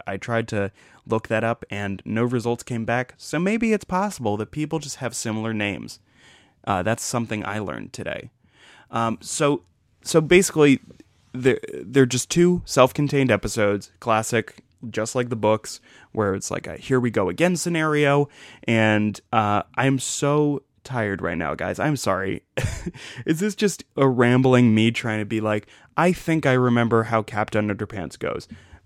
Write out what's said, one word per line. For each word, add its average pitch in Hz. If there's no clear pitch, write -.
I 98
tried 113
to 101
look 110
that 110
up, 117
and 101
no 110
results 120
came 113
back, 120
so -
maybe 220
it's 202
possible 180
that 107
people 151
just 147
have 120
similar 110
names. 101
Uh, 92
that's 110
something 113
I 104
learned 71
today. -
Um, 113
so, -
so -
basically, 156
they're, 127
they're 127
just 123
two 175
self-contained 135
episodes, 104
classic, 110
just 110
like 123
the 120
books, 107
where 101
it's -
like -
a 80
here 131
we 120
go 104
again 170
scenario, 147
and, 107
uh, 104
I'm 135
so 147
tired 107
right 85
now, 78
guys. 92
I'm 135
sorry. 95
<laughs> -
Is 160
this 202
just -
a 139
rambling 123
me 110
trying 113
to 107
be 110
like, 107
"I 175
think 160
I 139
remember 120
how 110
Captain 104
Underpants 101
goes"? -